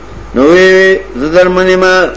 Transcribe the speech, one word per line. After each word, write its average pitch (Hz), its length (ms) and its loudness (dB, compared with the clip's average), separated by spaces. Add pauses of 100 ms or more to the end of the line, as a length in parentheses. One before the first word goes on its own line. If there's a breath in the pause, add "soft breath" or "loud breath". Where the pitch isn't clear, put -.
(360)
نو 123 80 0
وی 180 300 4
وی، 190 260 2 (200)
«زه 139 80 -6
درمن 180 420 0
یم، 185 160 0 (320)